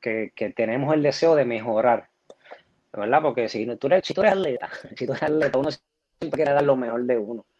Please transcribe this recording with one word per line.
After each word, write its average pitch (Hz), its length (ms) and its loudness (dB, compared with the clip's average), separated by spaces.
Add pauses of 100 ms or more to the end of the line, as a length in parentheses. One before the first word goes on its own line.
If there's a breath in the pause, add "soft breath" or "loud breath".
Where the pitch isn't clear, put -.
que, 110 340 -4
que 107 160 -4
tenemos 127 420 0
el 151 120 2
deseo 156 320 4
de 139 80 4
mejorar, 117 640 0 (840 loud breath)
¿verdad? 120 300 2
Porque 120 260 0
si 110 160 -6 (120)
tú 135 100 -4
eres, 180 180 2
si - 100 -6
tú 185 80 0
eres 208 100 4
atleta, 170 360 -2 (140)
<laughs> 123 140 -18
si 127 100 -6
tú 131 60 -2
eres 123 100 -6
atleta, 151 360 0
uno 147 120 0
siempre - 680 -10
quiere 143 180 2
dar 143 100 4
lo 139 100 4
mejor 120 300 -2
de 123 120 2
uno. 110 280 -6 (160)